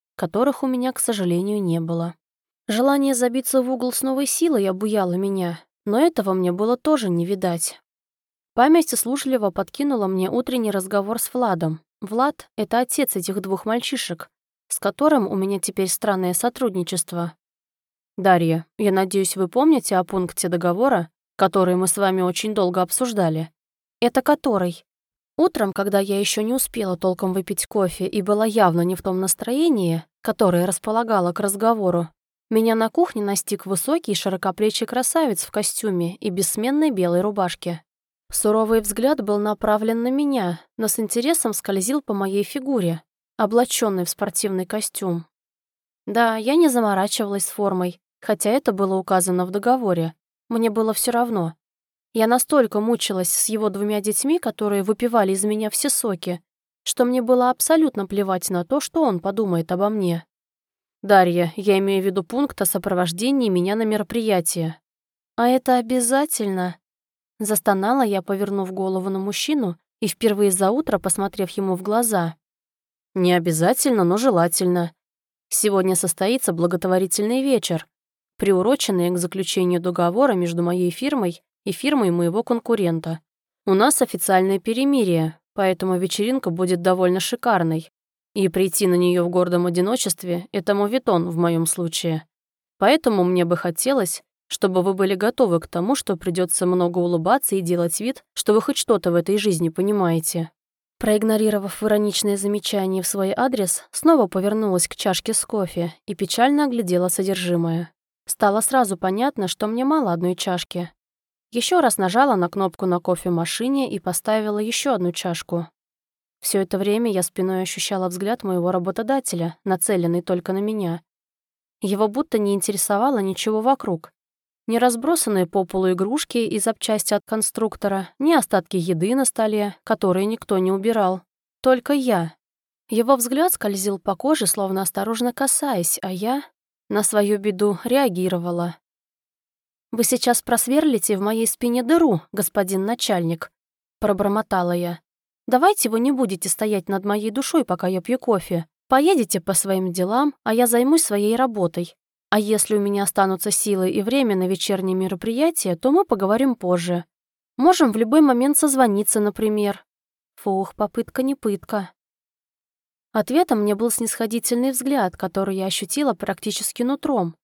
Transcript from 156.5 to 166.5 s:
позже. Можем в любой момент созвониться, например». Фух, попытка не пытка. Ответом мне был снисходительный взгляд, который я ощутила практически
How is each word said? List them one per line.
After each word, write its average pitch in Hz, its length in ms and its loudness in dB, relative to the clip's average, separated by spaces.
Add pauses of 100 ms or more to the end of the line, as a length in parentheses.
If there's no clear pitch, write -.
позже. 175 500 -2 (500)
Можем 302 380 4
в 220 40 -4
любой 226 220 4
момент 277 380 4
созвониться, 233 640 2
например». 208 640 -2 (500)
Фух, - 400 -4
попытка 226 480 -4
не 269 120 -2
пытка. 202 560 -4 (1200)
Ответом 247 480 2
мне 208 120 2
был 220 160 0
снисходительный 233 800 -2
взгляд, 254 440 -2
который 196 400 -4
я 190 100 -4
ощутила 220 480 -2
практически - 680 -6